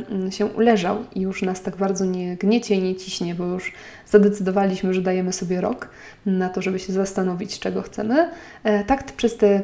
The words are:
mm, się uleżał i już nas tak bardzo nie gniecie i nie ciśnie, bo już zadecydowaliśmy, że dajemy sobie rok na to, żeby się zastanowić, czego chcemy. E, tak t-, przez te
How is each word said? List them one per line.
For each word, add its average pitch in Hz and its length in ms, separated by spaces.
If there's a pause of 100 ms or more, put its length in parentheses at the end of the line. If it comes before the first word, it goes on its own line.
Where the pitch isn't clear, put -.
mm, 190 220
się 208 140
uleżał 208 520 (180)
i 190 60
już 190 200
nas 185 200
tak 180 140
bardzo 190 300
nie 180 320
gniecie 214 380
i 190 60
nie 185 140
ciśnie, 175 400
bo 175 100
już 180 280 (340)
zadecydowaliśmy, 196 840
że 185 80
dajemy 185 320
sobie 180 280
rok 233 280 (360)
na 185 240
to, 185 120
żeby 185 180
się 190 140
zastanowić, 190 680
czego 185 220
chcemy. 247 480 (340)
E, 208 200
tak 269 200
t-, - 140
przez 233 200
te 202 260